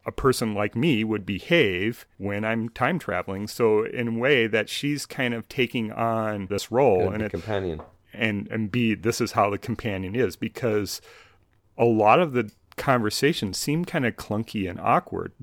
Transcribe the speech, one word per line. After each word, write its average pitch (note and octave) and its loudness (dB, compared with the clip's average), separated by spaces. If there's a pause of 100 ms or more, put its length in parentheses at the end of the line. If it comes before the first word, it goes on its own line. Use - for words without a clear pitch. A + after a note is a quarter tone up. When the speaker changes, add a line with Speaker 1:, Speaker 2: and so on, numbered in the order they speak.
Speaker 1:
a - -6
person B2 2
like G#2 -2
me A#2+ 2
would G#2+ -2
behave G#2 0 (120)
when G2+ -4
I'm A2+ -2
time C#3+ -2
traveling. G2 -6
So G#2+ 2
in A#2+ -4
a A2+ -4
way B2 4
that G#2+ 0
she's C#3+ -4
kind B2 -4
of A2+ -8
taking A#2 -2
on A2 -2
this G2+ -4
role, A#2 6
Speaker 2:
Gonna F#2+ 0
Speaker 1:
and G#2+ -4
Speaker 2:
be G#2+ -2
Speaker 1:
it, G2+ -6
Speaker 2:
companion. F#2+ -4 (320)
Speaker 1:
and, G#2+ -2
and A2 -4
B, A2+ 2
this - 0
is A2 -2
how G#2 4
the G2+ -2
companion G2 -6
is, A2 0
because G#2+ -2 (760)
a A#2 4
lot A2 6
of D#3+ 0
the A#2 0 (260)
conversation A#2 0
seemed D#3+ -2
kind D3 -2
of G#2+ -2
clunky G#2 -4
and F2 -8
awkward, F#2+ 0 (100)